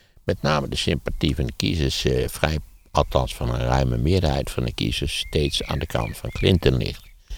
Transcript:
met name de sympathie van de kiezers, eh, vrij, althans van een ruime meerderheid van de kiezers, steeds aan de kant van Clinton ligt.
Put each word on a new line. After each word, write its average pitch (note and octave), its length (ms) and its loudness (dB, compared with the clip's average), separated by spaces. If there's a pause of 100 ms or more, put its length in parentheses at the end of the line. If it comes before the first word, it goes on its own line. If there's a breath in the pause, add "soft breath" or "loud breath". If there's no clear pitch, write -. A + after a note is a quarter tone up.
(240 soft breath)
met - 180 -2
name C#3+ 260 0
de - 80 -6
sympathie - 600 0
van C#2 100 0
de - 100 -4
kiezers, - 500 0
eh, B1+ 220 2
vrij, D2+ 320 0 (320)
althans C2 440 2
van A#1+ 180 -2
een A#1+ 120 -2
ruime B1 320 2
meerderheid C#2+ 540 2
van B1 140 -2
de A#1 80 -4
kiezers, - 440 -2
steeds - 460 -2
aan D2+ 160 -4
de C#2 60 -2
kant A1+ 320 -4
van - 120 -8
Clinton E2+ 480 4
ligt. - 280 -4 (320 soft breath)